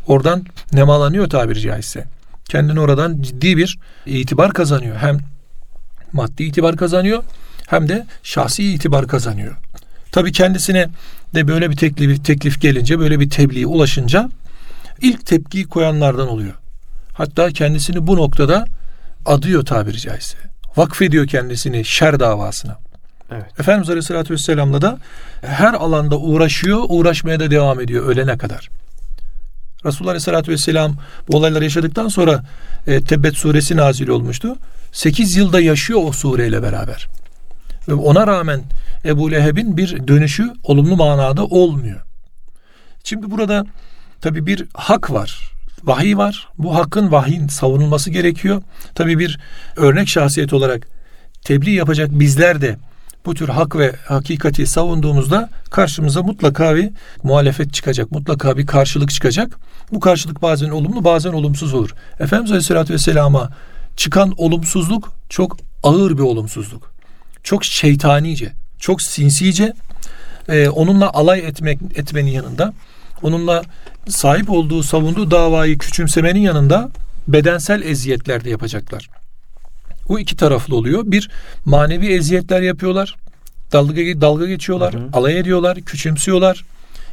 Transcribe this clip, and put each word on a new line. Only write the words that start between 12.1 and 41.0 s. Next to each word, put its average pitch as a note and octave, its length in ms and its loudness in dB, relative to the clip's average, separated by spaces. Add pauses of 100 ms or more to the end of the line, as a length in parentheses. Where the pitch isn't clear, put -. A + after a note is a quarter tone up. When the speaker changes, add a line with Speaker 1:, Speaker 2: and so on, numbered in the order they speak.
Speaker 1:
teklif C#3+ 360 2
gelince, C3+ 380 4
böyle D3+ 220 4
bir C#3+ 100 4
tebliğ C3+ 360 2
ulaşınca D3+ 640 2 (720)
ilk B3 260 2
tepkiyi F#3 380 0
koyanlardan D3 640 2
oluyor. G#2+ 260 -4 (580)
Hatta D#3+ 380 0
kendisini D#3 560 0
bu F#3+ 100 6
noktada D#3 480 4 (600)
adıyor D3 380 2
tabiri A2+ 340 -2
caizse. - 400 -6 (380)
Vakfediyor D3+ 500 2
kendisini B2 580 -4
şer D3 360 2
davasına. G#2+ 580 -2 (520)
Speaker 2:
Evet. A2 300 -12
Speaker 1:
Efendimiz F3+ 300 2
Aleyhisselatü E3 440 -4
Vesselam'la C#3+ 480 0
da A#3 160 0 (420)
her F3+ 340 2
alanda D3+ 440 0
uğraşıyor, E3 720 2
uğraşmaya E3 520 2
da D#3 100 -2
devam C#3 300 4
ediyor A#2+ 260 -2
ölene C3 320 0
kadar. - 300 -8 (1160)
Resulullah D3+ 260 -2
Aleyhisselatü E3 420 -2
Vesselam D3+ 440 0 (320)
bu D3+ 80 4
olayları D#3 280 2
yaşadıktan E3 440 -2
sonra, D#3+ 360 2 (420)
e, C#3 180 4
Tebbet D3 320 2
suresi D3+ 400 2
nazil C3+ 320 2
olmuştu. B2 480 -2 (360)
Sekiz F3+ 440 2
yılda F#3 240 4
yaşıyor E3 440 2
o D3 80 -2
sureyle A#2+ 500 0
beraber. G#2+ 460 -4 (800)
Ve D3+ 60 0
ona D3 320 4
rağmen E3 360 0 (420)
Ebu D#3 260 0
Leheb'in D#3 460 2
bir C3 320 -2
dönüşü D3+ 440 2 (100)
olumlu C#3+ 340 4
manada D3 480 2